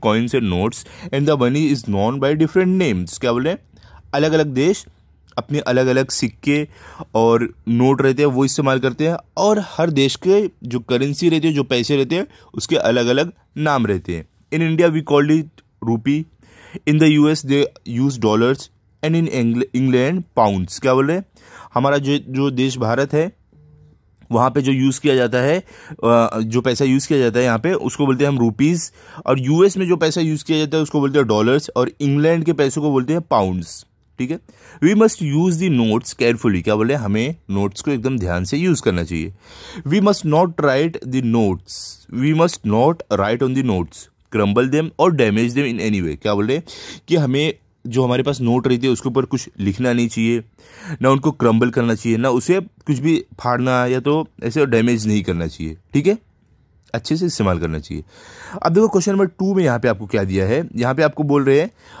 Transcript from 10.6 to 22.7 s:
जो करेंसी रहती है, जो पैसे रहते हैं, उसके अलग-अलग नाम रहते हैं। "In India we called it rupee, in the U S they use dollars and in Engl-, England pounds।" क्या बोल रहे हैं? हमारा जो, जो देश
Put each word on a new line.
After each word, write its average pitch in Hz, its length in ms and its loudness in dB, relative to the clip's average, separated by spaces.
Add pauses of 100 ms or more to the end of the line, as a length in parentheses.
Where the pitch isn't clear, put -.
जो 120 160 -6
करेंसी 139 500 0
रहती 160 180 2
है, 160 60 2
जो 143 100 0
पैसे 127 340 0
रहते 135 180 -2
हैं, 185 120 -4 (260)
उसके - 220 -4
अलग-अलग 123 560 2 (260)
नाम 143 300 0
रहते 92 280 -4
हैं। 80 120 -10 (260)
"In 156 60 -2
India 160 360 2
we 160 80 -2 (100)
called 151 300 4
it - 200 -18 (260)
rupee, 135 340 -2 (680)
in 156 120 4
the 151 240 6
U 156 100 2
S 147 100 -10
they 139 200 2 (360)
use 135 240 -2
dollars 113 340 2 (460)
and 165 160 0
in 160 100 -2
Engl-, 117 340 0 (100)
England 131 480 0 (160)
pounds।" 98 400 0
क्या 131 140 2
बोल 135 140 2
रहे 170 100 0
हैं? 196 80 -6 (480)
हमारा 139 240 2
जो, 143 200 0
जो 135 340 -2
देश 127 260 -2